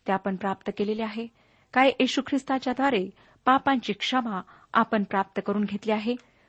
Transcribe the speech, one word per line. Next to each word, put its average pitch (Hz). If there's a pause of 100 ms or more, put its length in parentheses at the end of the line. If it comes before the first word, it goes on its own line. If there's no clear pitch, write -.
ते 196
आपण 190
प्राप्त 196
केलेले 214
आहे? 220 (460)
काय 262
येशू 254
ख्रिस्ताच्याद्वारे 262 (360)
पापांची 262
क्षमा 233 (320)
आपण 220
प्राप्त 196
करून 208
घेतली 202
आहे? 220 (340)